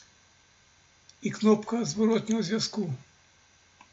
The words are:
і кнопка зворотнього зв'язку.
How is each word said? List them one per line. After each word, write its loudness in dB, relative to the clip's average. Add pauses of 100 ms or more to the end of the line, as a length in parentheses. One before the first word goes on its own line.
(1200)
і 0
кнопка 2
зворотнього 0
зв'язку. -4 (1000)